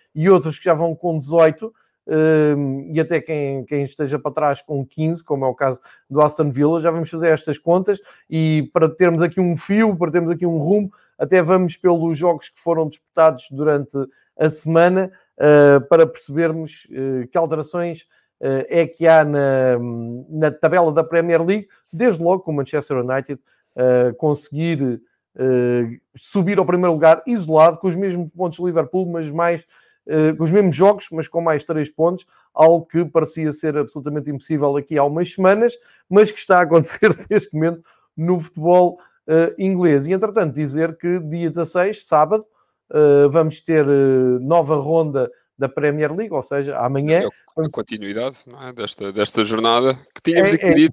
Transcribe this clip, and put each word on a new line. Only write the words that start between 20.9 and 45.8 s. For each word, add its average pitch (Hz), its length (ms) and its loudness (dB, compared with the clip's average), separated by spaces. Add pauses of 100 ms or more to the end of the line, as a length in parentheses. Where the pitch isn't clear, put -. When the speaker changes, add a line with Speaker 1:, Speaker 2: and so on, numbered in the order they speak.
Speaker 1:
da 156 120 0
Premier 165 400 0
League, 202 240 -4 (240)
desde 185 300 0
logo 185 200 0
com 165 80 -10
o 156 40 -4
Manchester 143 440 -4
United, 131 420 -6 (360)
eh, 123 420 2
conseguir, 143 840 -4 (360)
eh, 123 600 -2 (180)
subir 196 420 -4
ao 185 80 2
primeiro 180 260 0
lugar 160 340 4
isolado, 160 520 2
com - 80 -4
os 180 80 -2
mesmos 175 420 -4
pontos 175 220 -6
de 175 60 -6
Liverpool, 180 420 -2
mas 165 240 -8
mais, 170 340 -2 (420)
eh, 156 280 2
com 165 100 -4
os 156 60 0
mesmos 190 240 2
jogos, 196 360 2
mas 160 180 -8
com 170 120 -6
mais 156 240 -2
três 156 240 -4
pontos, 170 380 -2 (280)
algo 165 320 4
que 170 180 -2
parecia 156 480 -4
ser 151 240 -6
absolutamente 147 540 -8
impossível 143 460 -2
aqui 143 220 -4
há 139 60 4
umas 160 300 -2
semanas, 208 420 2 (320)
mas 208 220 4
que - 80 -16
está 185 200 2
a 180 40 4
acontecer 165 480 2
<laughs> - 200 -6
neste 208 240 -2
momento 170 280 -4 (340)
no 170 240 -2
futebol, 175 600 2 (260)
eh, 165 320 2
inglês. 180 480 0
E, 170 60 -2
entretanto, 196 420 -2
dizer 156 420 -4
que 175 240 -4
dia 165 300 -6
dezasseis, 180 560 -4
sábado, 170 380 2 (480)
eh, 143 360 4
vamos 156 320 -2
ter, 160 260 0
eh, 131 540 2
nova 151 360 0
ronda 143 540 -2 (280)
da 131 100 -2
Premier 147 460 -2